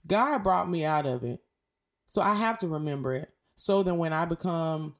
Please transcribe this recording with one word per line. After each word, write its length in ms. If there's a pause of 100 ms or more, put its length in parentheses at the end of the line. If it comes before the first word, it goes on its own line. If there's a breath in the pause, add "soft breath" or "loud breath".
God 380
brought 260
me 160
out 220
of 160
it. 160 (680)
So 140
I 140
have 240
to 80
remember 480
it. 140 (260)
So 260
then 160
when 160
I 120
become 760